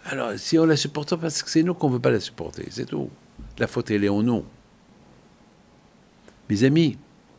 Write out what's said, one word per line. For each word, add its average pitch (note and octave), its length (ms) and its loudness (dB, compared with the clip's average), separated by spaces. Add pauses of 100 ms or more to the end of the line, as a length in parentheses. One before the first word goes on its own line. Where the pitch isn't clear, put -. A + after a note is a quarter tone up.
Alors, A#2+ 320 -4
si - 200 2
on D#3+ 80 6
la D#3 120 6
supporte D3 320 -4
pas, F3 80 0
parce D#3+ 260 -4
que - 60 -10
c'est D#3+ 140 4
nous F3 100 0
qu'on D#3 160 0
veut B2 100 0
pas B2+ 120 2
la A2 80 4
supporter, - 500 -12
c'est A#2 160 -8
tout. - 240 -6 (480)
La A2+ 100 0
faute, - 240 -4
elle G#2 120 2
est G2+ 60 4
en G#2 140 2
nous. A#2 220 0 (2000)
Mes G#2 140 2
amis, C#3+ 340 4 (420)